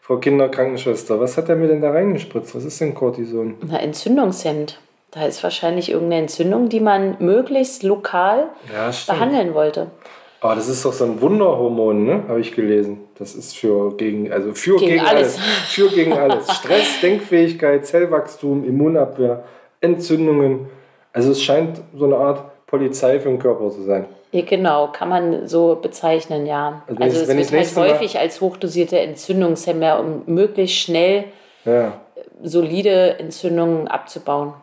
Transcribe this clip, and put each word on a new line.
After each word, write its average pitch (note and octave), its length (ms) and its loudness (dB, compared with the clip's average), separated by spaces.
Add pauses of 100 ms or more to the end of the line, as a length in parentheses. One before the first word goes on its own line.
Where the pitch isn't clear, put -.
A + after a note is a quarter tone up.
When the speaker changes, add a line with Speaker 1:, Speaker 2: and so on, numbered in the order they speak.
Speaker 1:
Frau B2+ 160 -2
Kinderkrankenschwester, C3 1000 0
was B2 180 -2
hat D#3+ 120 -4
er E3 60 4
mir D#3+ 120 2
denn D3+ 140 2
da D3 100 0
reingespritzt? E3+ 640 -2
Was B2 100 -8
ist D3+ 160 -10
denn D3 120 -2
Cortison? A#2 640 -4 (100)
Speaker 2:
Na, D#3 140 -4
Entzündungshemd. E3 1000 -2 (320)
Da D#3 140 -6
ist - 180 -4
wahrscheinlich E3+ 460 -2
irgendeine E3 340 0
Entzündung, G3 460 0
die A3 120 0
man G3 380 2
möglichst C4 640 0
lokal G3+ 640 0 (220)
Speaker 1:
Ja, A2 220 -4
stimmt. F3 240 -4
Speaker 2:
behandeln A3+ 380 0
wollte. D3+ 320 0 (540)
Speaker 1:
Aber A2+ 140 0
das A2+ 140 -4
ist B2+ 160 -2
doch B2+ 80 0
so B2+ 100 0
ein A2 160 -2
Wunderhormon, A#2+ 840 2
ne? F#3+ 240 0
Habe A#2 100 0
ich A2+ 160 -6
gelesen. G#2 460 0 (160)
Das - 180 -14
ist - 220 -12
für G2+ 400 0
gegen, G#2 340 -4
also G#2 220 -4
für F#3 240 2
Speaker 2:
Gegen F3 160 4
Speaker 1:
gegen E3 120 2
alles. G3+ 320 2
Speaker 2:
alles. - 20 -10 (280)
Speaker 1:
Für G3 220 2
gegen E3 240 2
alles. C#3 380 0
Speaker 2:
<laughs> F3+ 60 0
Speaker 1:
Stress, - 440 0
Denkfähigkeit, E3 840 2
Zellwachstum, D3 800 0
Immunabwehr, C3 800 0 (380)
Entzündungen. D#3 840 2 (440)
Also B2+ 200 2
es C#3 120 0
scheint E3 380 0 (120)
so C#3+ 120 -2
eine C#3 100 4
Art C#3 300 0 (220)
Polizei C3+ 520 0
für C#3 100 -4
den B2+ 100 0
Körper G#2+ 300 0
zu G2 140 -10
sein. G2 220 -2 (260)
Speaker 2:
Ja, F3 120 -2
genau, D#3+ 500 2
kann F3 160 -6
man F3 380 0
so E3 340 2
bezeichnen, D#3+ 640 -2
ja. D3 420 -4
Speaker 1:
Also - 120 -8
wenn - 40 0
Speaker 2:
Also D#3 140 2
Speaker 1:
ich, E3 60 2
Speaker 2:
es D#3 40 0
Speaker 1:
wenn C3+ 100 4
Speaker 2:
wird C#3+ 100 2
Speaker 1:
ich C3+ 40 -4
Speaker 2:
halt D3+ 100 4
Speaker 1:
nächste - 200 0
Mal C#3+ 80 6
Speaker 2:
häufig D3+ 300 0
als E3 200 -2
hochdosierte F3 600 -2
Entzündungshemmer, E3 1000 0
um D#3+ 220 -4 (120)
möglichst G3 440 0
schnell F#3 480 0 (400)
Speaker 1:
Ja. A2+ 340 0 (440)
Speaker 2:
solide F3+ 760 2
Entzündungen E3 680 -2
abzubauen. C#3+ 720 -6